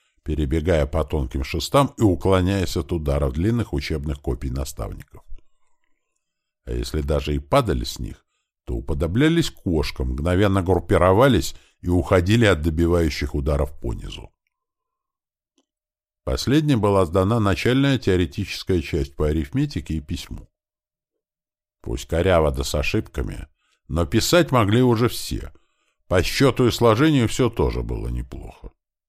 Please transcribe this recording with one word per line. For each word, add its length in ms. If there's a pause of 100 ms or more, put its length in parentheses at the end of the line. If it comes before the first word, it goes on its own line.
(240)
перебегая 640
по 200
тонким 380
шестам 540
и 40
уклоняясь 760
от 160
ударов 420
длинных 400
учебных 480
копий 280
наставников. 760 (1400)
А 60
если 300
даже 320
и 60
падали 460
с 120
них, 280 (400)
то 100
уподоблялись 760
кошкам, 600
мгновенно 500
группировались 960 (240)
и 80
уходили 580
от 160
добивающих 760
ударов 440
понизу. 520 (1900)
Последней 500
была 300
сдана 340
начальная 580
теоретическая 840
часть 340
по 140
арифметике 640
и 80
письму. 480 (1300)
Пусть 260
коряво 460
да 140
с 100
ошибками, 720 (400)
но 180
писать 460
могли 300
уже 260
все. 460 (540)
По 160
счету 440
и 40
сложению 560
все 220
тоже 340
было 240
неплохо. 640 (380)